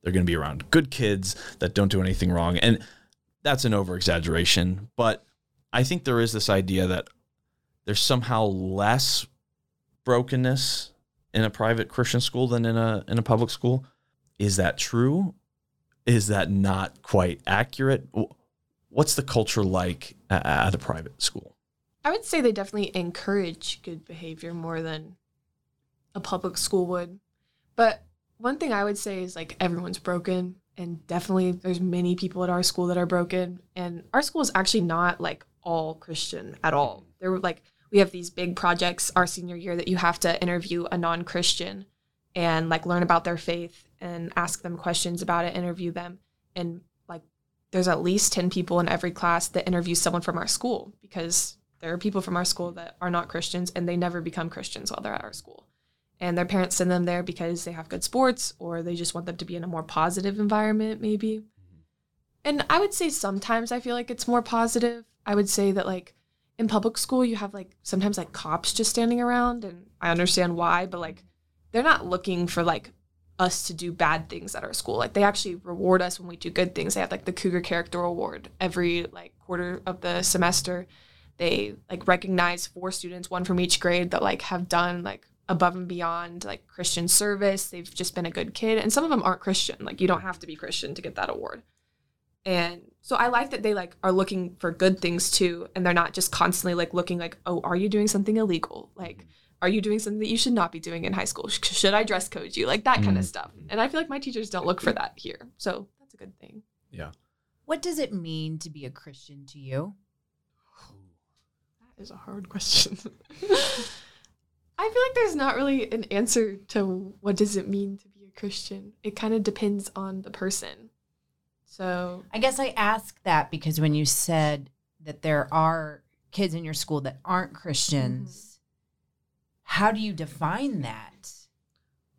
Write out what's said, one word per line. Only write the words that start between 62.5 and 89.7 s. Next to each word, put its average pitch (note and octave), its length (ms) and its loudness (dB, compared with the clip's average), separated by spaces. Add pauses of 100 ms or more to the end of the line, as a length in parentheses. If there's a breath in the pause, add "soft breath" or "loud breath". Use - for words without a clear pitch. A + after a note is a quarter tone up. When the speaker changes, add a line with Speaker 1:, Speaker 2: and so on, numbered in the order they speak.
Speaker 2:
I E4+ 100 6
would G4+ 140 2
say E4 160 0
sometimes A3+ 600 -2
I B3 100 -2
feel A#3+ 140 -4
like A#3+ 160 -6
it's - 160 -6
more A#3+ 140 4
positive. A#3 640 0 (220)
I G#3 80 0
would G3+ 160 4
say G3+ 220 4
that, G3 140 2
like, F#3 280 -6 (440)
in A3+ 100 0
public A3 280 2
school, B3+ 260 2
you A#3 140 2
have, G3+ 160 -6
like, F#3+ 300 -16
sometimes, G3 340 2
like, E3+ 160 -6
cops - 400 -2
just A3 160 2
standing A#3+ 320 2
around, A#3+ 420 2
and F3+ 240 -12 (140)
I F3 100 2
understand F3 460 4
why, F3 300 2
but, F3+ 160 -8
like, D#3+ 200 -12 (480)
they're A3+ 120 2
not D#4 240 4
looking F3+ 400 0
for, E3+ 160 0
like, E3 300 0 (460)
us F3+ 280 0
to F3 80 -6
do F3 180 -6
bad D#3+ 380 0
things - 240 -10
at - 100 -8
our - 80 -8
school. - 240 -4
Like, - 160 -2
they G3+ 100 4
actually G3+ 340 2
reward F#3 440 2
us F3+ 180 -2
when F3+ 100 -14
we F3 80 -14
do - 120 -10
good F3+ 260 0
things. E3+ 200 -2
They G3 80 -2
have, F3 80 -2
like, F#3 160 -6
the F#3 80 -4
Cougar F3+ 260 0
Character F3 400 -4
Award F3 480 -4 (100)
every, F3 540 0
like, F3 260 -20
quarter F3+ 460 -6
of F#3 160 -6
the F3 220 -2
semester. F3+ 640 0 (500 soft breath)
They, F3 380 -2 (160)
like, F3+ 180 -4
recognize F3 600 2
four F#3 220 -8
students, F3+ 380 -10
one F3+ 160 -4
from F#3 160 2
each F3+ 200 2
grade, F3 320 2
that, - 100 0
like, G3 200 0
have F3+ 240 -4
done, F3 360 0
like, G3 240 -10 (220)
above F3+ 280 2
and F3+ 100 -8
beyond, F3 600 -6
like, - 200 -10
Christian E3+ 400 -4
service. G3 640 2
They've F3 240 -14
just - 220 -6
been F3 120 -4
a E3+ 40 -6
good E3+ 240 -6
kid. A3 240 0
And G#3+ 140 0
some C#4+ 120 2
of D#4+ 60 -2
them B3 120 2
aren't F#3 180 0
Christian. - 440 0